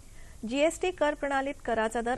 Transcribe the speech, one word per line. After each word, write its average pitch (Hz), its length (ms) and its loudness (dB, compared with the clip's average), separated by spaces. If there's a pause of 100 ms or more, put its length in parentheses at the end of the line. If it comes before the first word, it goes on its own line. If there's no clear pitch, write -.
(480)
जीएसटी 311 420 2
कर 302 240 2
प्रणालीत 277 400 0 (100)
कराचा 226 360 2
दर 233 180 0